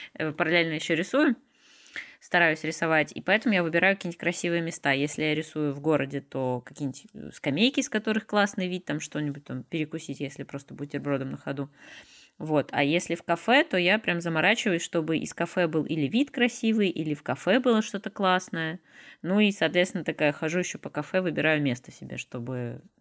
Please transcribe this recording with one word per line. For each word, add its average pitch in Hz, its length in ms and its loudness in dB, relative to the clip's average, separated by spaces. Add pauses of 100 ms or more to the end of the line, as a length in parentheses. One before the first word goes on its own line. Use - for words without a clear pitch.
(140)
э, 156 180 -4
параллельно 165 420 2
еще 160 200 0
рисую, 254 420 2 (840)
стараюсь 165 440 4
рисовать, 160 480 2
и - 100 -10
поэтому 214 320 2
я 180 100 4
выбираю 175 320 4
какие-нибудь 175 240 -8
красивые 170 420 -2
места. 160 300 -2
Если 147 320 0
я 151 100 2
рисую 151 400 -4
в 143 60 -12
городе, 143 420 0
то 127 440 -4
какие-нибудь, - 480 -8
э, - 200 -14
скамейки, 214 480 0
с - 80 -2
которых 214 360 -2
классный 202 420 0
вид, 180 180 -6
там 151 140 -4
что-нибудь 143 440 -6
там 127 200 -10
перекусить, 156 560 -8
если 139 240 -8
просто - 300 -14
бутербродом 139 580 -4
на 143 60 -10
ходу. 139 320 -8 (680)
Вот. 151 340 0
А 147 120 2
если 165 320 0
в - 80 -10
кафе, 240 400 4
то 202 140 -2
я 180 220 4
прям 175 200 -2
заморачиваюсь, 175 640 2
чтобы 160 360 0
из - 160 -6
кафе 170 340 0
был 156 180 0
или 156 220 0
вид 254 240 0
красивый, 220 580 2
или 151 240 -4
в - 100 -14
кафе 185 360 2
было 233 220 4
что-то 202 280 -6
классное. 185 680 0 (420)
Ну 196 180 2
и, 208 120 6
соответственно, 175 520 2
такая 151 280 2
хожу 165 280 -2
еще 170 200 -6
по - 100 -10
кафе, 151 320 -2
выбираю 156 400 2
место 135 300 -2
себе, 127 260 -12
чтобы 123 640 -6 (180)